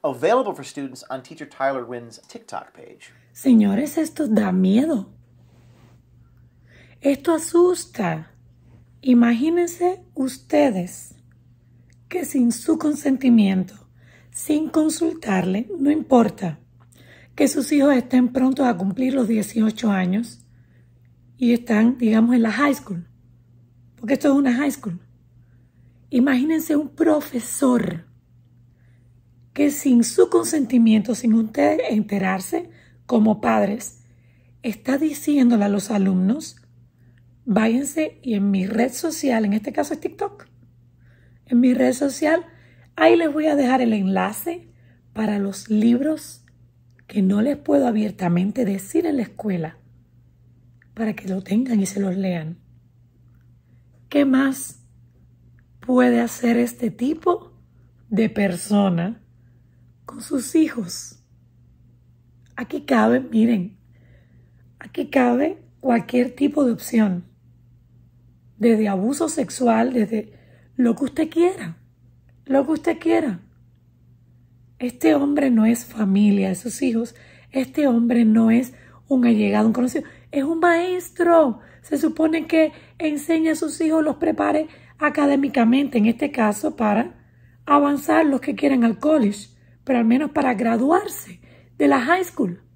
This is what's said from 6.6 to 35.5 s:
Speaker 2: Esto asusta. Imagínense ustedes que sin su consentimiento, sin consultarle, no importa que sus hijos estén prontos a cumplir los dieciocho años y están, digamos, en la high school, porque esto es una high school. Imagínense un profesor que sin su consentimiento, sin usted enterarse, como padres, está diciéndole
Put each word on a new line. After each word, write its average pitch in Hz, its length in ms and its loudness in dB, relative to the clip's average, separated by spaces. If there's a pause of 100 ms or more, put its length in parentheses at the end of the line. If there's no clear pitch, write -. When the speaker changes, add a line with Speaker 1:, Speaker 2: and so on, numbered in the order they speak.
Speaker 2:
Esto 285 320 0
asusta. 311 920 0 (760)
Imagínense 320 1120 2
ustedes 262 1000 -4 (920)
que 359 160 -6
sin 240 300 0
su - 240 -2
consentimiento, 240 960 2 (580)
sin 302 380 -2
consultarle, 226 960 -2 (100)
no 285 140 0
importa 226 680 0 (760)
que 294 140 2
sus 269 240 -4
hijos 285 200 4
estén 247 380 2
prontos 262 340 0
a 233 120 0
cumplir 226 360 -2
los 254 140 -2
dieciocho 220 640 -2
años 190 540 -4 (880)
y 240 160 0
están, 233 460 2
digamos, 226 380 2
en 233 80 4
la 220 80 0
high 277 240 0
school, 170 320 -12 (880)
porque 233 160 -2
esto 277 160 2
es 269 60 4
una 269 180 2
high 277 180 -2
school. 175 300 -12 (1080)
Imagínense 294 680 0
un 294 140 -2
profesor 269 1160 -2 (1500)
que 294 200 0
sin 240 320 2
su - 260 2
consentimiento, 247 840 2
sin 226 180 0
usted 285 460 0 (100)
enterarse, 202 800 -4 (380)
como 214 340 2
padres, 220 600 -2 (580)
está 262 360 -4
diciéndole 269 680 2